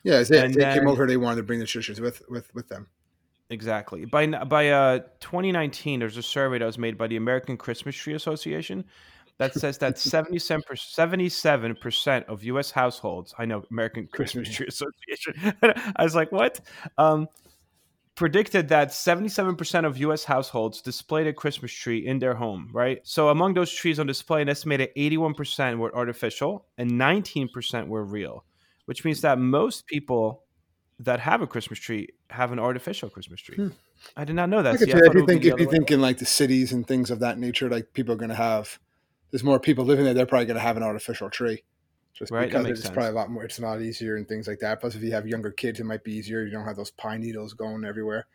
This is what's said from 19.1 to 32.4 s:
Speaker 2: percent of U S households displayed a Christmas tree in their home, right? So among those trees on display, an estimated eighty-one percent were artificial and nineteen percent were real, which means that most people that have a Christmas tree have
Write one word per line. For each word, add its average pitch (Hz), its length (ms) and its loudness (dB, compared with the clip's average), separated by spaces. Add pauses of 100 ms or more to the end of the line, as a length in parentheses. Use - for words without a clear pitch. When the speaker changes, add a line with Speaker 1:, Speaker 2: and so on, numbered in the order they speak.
Speaker 2:
percent 165 320 0
of 131 100 -2
U 151 160 0
S 151 120 -4
households 123 580 -2
displayed 156 420 -4
a 151 80 0
Christmas - 380 -6
tree - 340 -4
in 135 140 0
their 123 160 0
home, 110 360 -6
right? 123 300 0
So 151 280 2
among 175 260 4
those 180 180 0
trees 156 260 0
on 156 60 0
display, 147 380 0
an 139 60 0
estimated 143 460 0
eighty-one 151 380 0
percent 135 460 -2
were 113 160 -2
artificial 123 720 -2 (100)
and 120 220 0
nineteen 147 500 0
percent 117 380 -6
were 107 180 -4
real, 95 400 -8 (400)
which - 180 -10
means 156 180 -2
that 139 180 4
most 139 480 2
people 123 560 -2 (580)
that 120 200 0
have 180 200 2
a 147 60 -4
Christmas 110 320 -8
tree 110 300 -8 (200)
have 123 220 -4